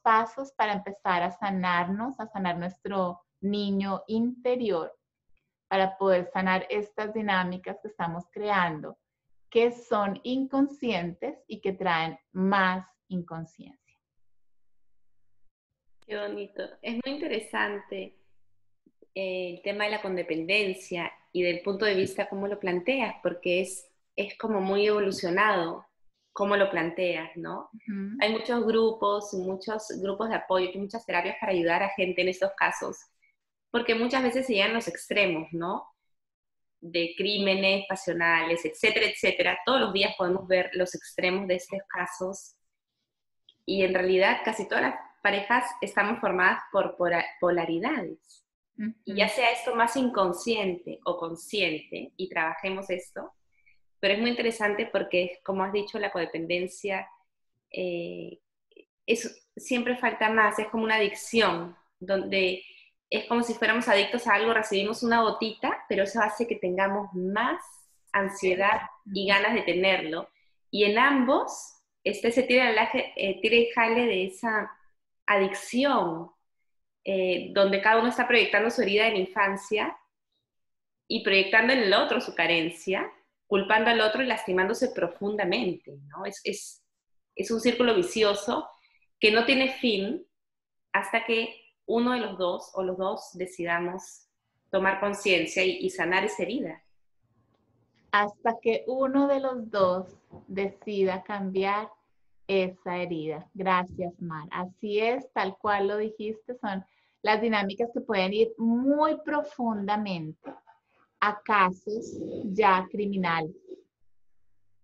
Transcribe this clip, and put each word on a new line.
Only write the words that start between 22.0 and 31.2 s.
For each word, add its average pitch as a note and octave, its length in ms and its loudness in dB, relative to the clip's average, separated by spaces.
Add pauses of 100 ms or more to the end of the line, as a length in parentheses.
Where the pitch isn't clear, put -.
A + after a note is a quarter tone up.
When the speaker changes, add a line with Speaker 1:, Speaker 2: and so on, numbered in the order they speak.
Speaker 2:
cómo G3 200 -6
lo G3+ 100 -6
planteas, G3+ 640 -2
porque F3+ 380 0
es, - 280 -8 (280)
es G3+ 200 -6
como A3 240 -2
muy G3 260 2
evolucionado G3 1000 0 (460)
cómo G3+ 240 0
lo G3 120 4
planteas, E3+ 680 -2
¿no? E3+ 360 -10
Speaker 1:
Ujú. G3+ 480 -10
Speaker 2:
Hay G#3+ 120 2
muchos A#3 340 0
grupos, A3 680 2
muchos F#3+ 520 -6 (160)
grupos G3 280 -4
de G3+ 60 0
apoyo, F#3 380 0
muchas G3+ 320 -8
terapias F3+ 320 -2